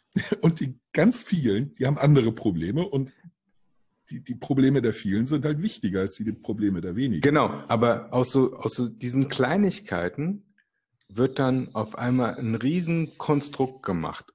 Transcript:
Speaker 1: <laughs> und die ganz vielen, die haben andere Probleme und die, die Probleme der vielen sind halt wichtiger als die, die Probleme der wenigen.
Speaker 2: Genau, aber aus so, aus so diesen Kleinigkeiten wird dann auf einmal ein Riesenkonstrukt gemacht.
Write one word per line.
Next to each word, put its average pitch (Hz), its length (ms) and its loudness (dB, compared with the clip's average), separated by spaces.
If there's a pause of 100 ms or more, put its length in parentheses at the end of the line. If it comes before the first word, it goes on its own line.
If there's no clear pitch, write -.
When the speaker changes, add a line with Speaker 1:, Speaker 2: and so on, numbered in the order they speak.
(140)
Speaker 1:
<laughs> - 280 -4
und 165 180 2
die 131 180 -6 (160)
ganz 202 300 2
vielen, 123 520 0
die 131 120 0
haben 143 100 2
andere 139 340 6
Probleme 107 560 0
und 135 240 -4 (1000)
die, - 120 -12
die 123 120 -8
Probleme 135 480 2
der 110 100 2
vielen 104 320 0
sind 139 180 0
halt 151 200 -2
wichtiger 98 380 -2
als 98 140 -4
die, 107 100 -6
die 107 80 -4
Probleme 101 480 -2
der 90 140 -6
wenigen. 113 260 -2
Speaker 2:
Genau, 143 460 2
aber 117 460 0
aus 123 180 0
so, 131 240 2
aus - 200 -4
so 123 120 -2
diesen 127 400 -2
Kleinigkeiten 151 1300 -2 (560)
wird 127 300 0
dann 131 340 0
auf 107 240 -6
einmal 123 380 0
ein 113 180 -2
Riesenkonstrukt 147 1300 -2
gemacht. 82 520 -6